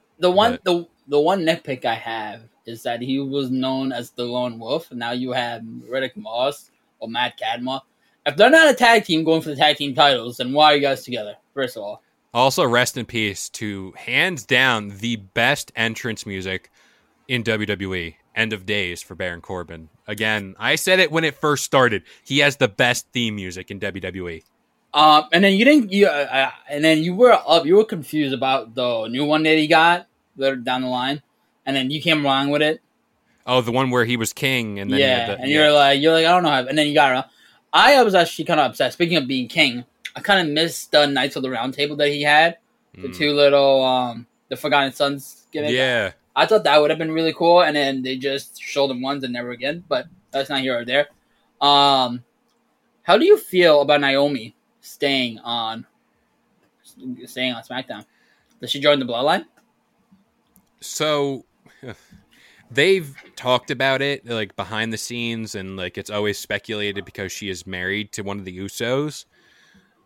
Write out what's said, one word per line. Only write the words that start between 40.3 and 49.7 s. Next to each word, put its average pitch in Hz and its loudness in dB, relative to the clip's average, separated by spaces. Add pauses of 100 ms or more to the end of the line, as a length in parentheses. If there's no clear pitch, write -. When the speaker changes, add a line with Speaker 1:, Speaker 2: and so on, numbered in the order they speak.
Speaker 1:
missed 156 -4
the 147 4
Knights 139 -2
of 147 -6
the 131 -4
Round 127 -6
Table 143 -4
that 147 0
he 147 -4
had. 156 4 (360)
The 92 -14
Speaker 2:
Mm. 127 -12
Speaker 1:
two 147 0
little, 139 4
um, 123 -2 (220)
the 131 -8
Forgotten 135 0
Sons 143 -6
gimmick. 147 -4
Speaker 2:
Yeah. 123 0 (260)
Speaker 1:
I 151 4
thought 208 4
that 151 4
would 147 4
have 156 -4
been 160 -6
really 160 -2
cool, 170 4
and 151 0
then 135 -2
they 131 -6
just 139 -8
showed 139 -2
them 123 -8
once 135 -6
and 123 -8
never 123 -8
again, 139 -8